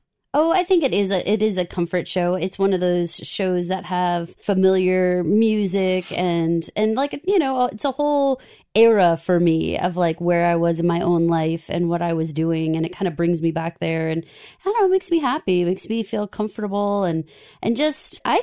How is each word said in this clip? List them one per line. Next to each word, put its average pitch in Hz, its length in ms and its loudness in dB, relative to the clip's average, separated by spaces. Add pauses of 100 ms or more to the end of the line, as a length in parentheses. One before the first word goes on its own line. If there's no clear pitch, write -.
(340)
Oh, 320 200 2
I 349 100 2
think 359 220 2
it 202 80 0
is 196 180 0
a, 190 180 -2
it 196 140 2
is 208 140 0
a 180 80 -2
comfort 175 420 -4
show. 175 280 0
It's 190 220 -4
one 196 140 2
of 185 80 0
those 180 380 0
shows 180 500 -4
that 180 160 -4
have 175 540 -2
familiar 185 880 2
music 196 920 0
and, 170 560 0
and, 214 220 0
like, 285 320 -4
you 403 100 2
know, 262 280 0
it's - 180 -6
a 277 80 0
whole 285 480 0 (340)
era 208 440 6
for 180 200 0
me 165 400 2
of, 175 200 -2
like, 170 240 0
where 175 240 2
I 170 100 2
was 170 240 0
in 170 80 0
my 170 140 0
own 170 260 2
life 165 420 0
and 175 200 -2
what 170 120 -2
I 170 120 -2
was 160 180 -2
doing, 160 460 0
and 160 80 -2
it - 100 -8
kinda 190 160 -2
brings 170 300 0
me 165 100 0
back 165 280 -6
there, 160 280 -2
and 160 160 -2
I - 400 -20
don't 440 160 0
know, 403 60 4
it 370 60 2
makes 381 200 0
me 339 80 2
happy, 240 440 0
it - 20 0
makes 180 240 -4
me 226 140 -2
feel 208 220 -4
comfortable, 202 760 -4
and, 160 220 -2 (360)
and 233 140 0
just, 294 480 -4
I 277 200 2